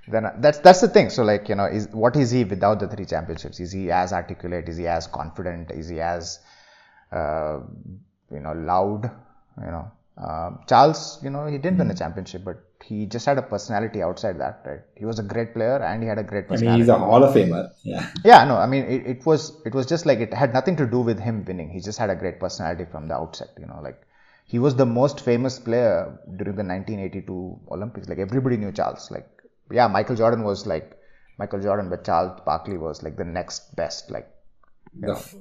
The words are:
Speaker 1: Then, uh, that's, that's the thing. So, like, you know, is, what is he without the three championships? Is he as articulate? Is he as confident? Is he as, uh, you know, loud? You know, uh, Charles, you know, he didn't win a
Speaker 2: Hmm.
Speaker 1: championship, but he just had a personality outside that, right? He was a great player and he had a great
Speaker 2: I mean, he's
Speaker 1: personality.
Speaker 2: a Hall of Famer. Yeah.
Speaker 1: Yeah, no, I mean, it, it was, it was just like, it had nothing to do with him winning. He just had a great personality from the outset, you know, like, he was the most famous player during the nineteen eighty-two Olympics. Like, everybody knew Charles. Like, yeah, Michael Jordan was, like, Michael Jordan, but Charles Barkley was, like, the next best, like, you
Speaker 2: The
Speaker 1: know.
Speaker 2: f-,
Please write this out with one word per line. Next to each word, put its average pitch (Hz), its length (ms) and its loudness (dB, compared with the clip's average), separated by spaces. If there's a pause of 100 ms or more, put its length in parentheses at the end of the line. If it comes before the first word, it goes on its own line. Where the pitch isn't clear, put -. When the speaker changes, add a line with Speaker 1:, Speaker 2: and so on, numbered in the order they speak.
Speaker 1:
Then, 110 200 -2
uh, - 120 -6
that's, 143 200 4
that's 180 240 12
the 226 60 6
thing. 180 200 6
So, 123 140 0
like, 104 260 2
you 104 60 0
know, 101 100 2
is, 101 240 -2
what 113 260 2
is 135 160 2
he 123 140 2
without 98 340 2
the 98 80 -4
three 98 200 -10
championships? 82 520 -8
Is 87 140 -10
he 95 180 -4
as 92 220 0
articulate? 87 560 -6
Is 82 80 -8
he 85 100 -6
as 85 200 -2
confident? 85 640 -10
Is 80 180 -10
he 85 100 -10
as, 85 420 -6 (680)
uh, 78 500 -4 (680)
you 71 100 -12
know, 76 120 -8
loud? 95 580 -2 (480)
You - 120 -10
know, 82 200 -10 (320)
uh, 82 280 -8 (180)
Charles, 143 560 4
you 139 60 -8
know, 143 160 -8
he 147 100 -6
didn't 180 220 0
win 135 100 2
a 95 60 -2
Speaker 2:
Hmm. 87 60 -8
Speaker 1:
championship, 92 440 -10
but 90 180 -12 (220)
he 107 220 -8
just 113 180 -8
had 139 140 2
a 123 40 -2
personality 107 600 -4
outside 90 380 -4
that, 65 260 -8
right? 71 140 -12 (140)
He 107 120 -12
was 113 120 -6
a 113 40 -4
great 113 320 -6
player 120 280 0
and 104 200 -4
he 113 80 -4
had 104 80 -2
a 110 40 -4
great 101 280 -6
Speaker 2:
I - 60 0
mean, 117 200 4
he's 117 100 6
Speaker 1:
personality. 120 40 10
Speaker 2:
a 104 80 8
Hall 110 260 8
of 135 100 6
Famer. 92 360 4 (120)
Yeah. - 240 -6 (200)
Speaker 1:
Yeah, 202 180 12
no, 131 120 4
I 95 100 4
mean, 135 180 0
it, 123 220 -4
it 127 180 -6
was, 156 400 2
it - 100 -6
was 131 120 0
just 160 180 -2
like, 135 140 6
it 113 160 -4
had 123 180 2
nothing 143 240 2
to 147 100 2
do 120 140 2
with 113 180 2
him 107 280 -4
winning. 87 240 -8
He 90 100 -10
just 101 180 -10
had 107 120 0
a 95 40 -2
great 85 240 -6
personality 87 540 -6
from 78 160 -12
the 78 60 -6
outset, 78 340 -8 (100)
you 78 60 -18
know, 76 180 -16
like, 65 200 -16 (420)
he - 140 -4
was 131 180 2
the 135 80 4
most 123 360 2
famous 123 380 -2
player 113 600 0 (180)
during 98 200 -8
the 107 60 -4
nineteen 98 380 -6
eighty-two 92 580 -10 (120)
Olympics. 101 360 -10
Like, 85 120 -8
everybody 123 400 -2
knew 104 120 -6
Charles. - 400 -6
Like, - 160 -12 (440)
yeah, 117 160 4
Michael 107 280 0
Jordan 113 300 2
was, 101 220 -4
like, 80 320 -8 (400)
Michael 101 220 -8
Jordan, 101 280 -2
but 90 160 -8
Charles 90 400 -2
Barkley 85 320 -4
was, 78 260 -8
like, 78 140 -12
the 87 80 -8
next 85 500 -10
best, - 360 -8
like, - 180 -12 (680)
you - 60 -18
Speaker 2:
The - 60 -10
Speaker 1:
know. 101 80 -2
Speaker 2:
f-, - 260 -14